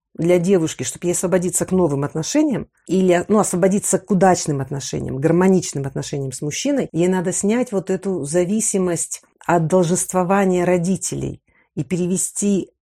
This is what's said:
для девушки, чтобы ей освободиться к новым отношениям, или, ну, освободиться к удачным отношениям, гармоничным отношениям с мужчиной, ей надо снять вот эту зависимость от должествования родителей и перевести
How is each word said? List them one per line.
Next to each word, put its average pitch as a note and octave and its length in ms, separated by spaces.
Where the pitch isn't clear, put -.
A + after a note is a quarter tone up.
для F3 260
девушки, E3+ 440
чтобы - 240
ей F3 60
освободиться F3 520
к - 60
новым D#3 320
отношениям, G3 640
или, F3+ 440
ну, G#3 100
освободиться F#3+ 580
к - 140
удачным F3 480
отношениям, C3+ 560
гармоничным D#3+ 680
отношениям C#3 480
с - 80
мужчиной, G3+ 500
ей E3 160
надо F#3 240
снять A3+ 400
вот F#3+ 180
эту F#3 360
зависимость F3+ 960
от E3 200
должествования F#3 1000
родителей E3+ 760
и D#3 100
перевести F#3 880